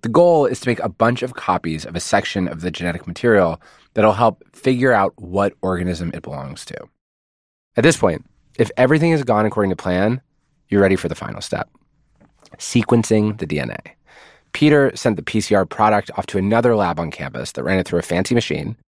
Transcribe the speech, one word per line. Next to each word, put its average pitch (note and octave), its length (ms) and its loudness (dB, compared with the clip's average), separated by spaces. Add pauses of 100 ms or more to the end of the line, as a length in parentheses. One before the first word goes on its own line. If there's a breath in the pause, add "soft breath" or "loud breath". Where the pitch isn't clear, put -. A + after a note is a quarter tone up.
The A#2 80 -6
goal D#3+ 360 4
is - 160 -4
to B2+ 80 -2
make A#2 100 0
a - 80 -4
bunch A2+ 360 0
of B2+ 100 -8
copies E2 520 -4
of E2+ 80 -14
a - 60 -4
section - 480 -2
of - 140 -10
the F#2 100 -4
genetic E2+ 340 -8
material F2+ 560 2 (320 soft breath)
that'll G#2+ 200 4
help A2 280 2 (140)
figure B2+ 380 2
out G2 240 2
what G2 340 -2 (100)
organism F2+ 520 -4
it D#2+ 100 -12
belongs C#2 440 -14
to. - 100 -14 (1000)
At A#2 80 2
this D#3+ 140 6
point, E2+ 280 0 (320)
if A2+ 200 0
everything D#3 340 4
has D3+ 120 0
gone G#2+ 220 2
according G2+ 260 0
to F2+ 40 -2
plan, G2 460 0 (480)
you're G2+ 120 4
ready F#2+ 140 6
for E2+ 140 -4
the D#2 60 -6
final - 260 -12
step, - 280 -6 (920)
sequencing A2 800 0
the - 60 -6
D D2 140 -4
N B1 120 -6
A. G1+ 60 -12 (760 soft breath)
Peter D3 420 4
sent G#2+ 220 -2
the - 40 -10
P G#2+ 200 -2
C - 120 -2
R G2 120 4
product G#2+ 500 0
off G2 120 -6
to - 100 -4
another A2+ 400 2
lab F2 200 0
on E2 140 -6
campus - 400 -10
that - 120 -8
ran F#2 160 0
it F2+ 60 -2
through E2+ 140 -2
a - 40 -4
fancy F2+ 300 -2
machine. D2+ 440 -4 (100)